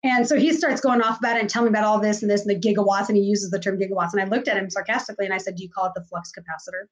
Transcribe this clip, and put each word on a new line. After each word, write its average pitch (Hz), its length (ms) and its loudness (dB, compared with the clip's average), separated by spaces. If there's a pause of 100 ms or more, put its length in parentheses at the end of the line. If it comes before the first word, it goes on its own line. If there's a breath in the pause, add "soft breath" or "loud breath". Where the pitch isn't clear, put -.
And 247 240 2
so 294 100 2
he 294 160 4
starts 320 280 0
going 247 200 4
off 226 160 0
about 233 200 0
it 226 40 2
and 208 80 -2
telling 233 220 2
me 214 60 2
about 214 100 2
all 214 120 4
this 214 220 0
and 208 80 0
this 202 160 2
and 208 40 -2
the 202 100 2
gigawatts, 202 480 2
and 214 100 2
he 202 60 6
uses 196 260 0
the 185 100 -4
term 196 200 -4
gigawatts. 185 340 -2
And 202 80 0
I 190 40 0
looked 214 220 -2
at 214 100 0
him 196 120 -4
sarcastically 208 560 -4
and 190 80 -4
I 190 60 -2
said, 190 160 -8
Do 180 80 -10
you 185 60 -12
call 185 160 -4
it 185 100 -2
the 175 80 -8
flux 175 280 -12
capacitor? 180 600 -12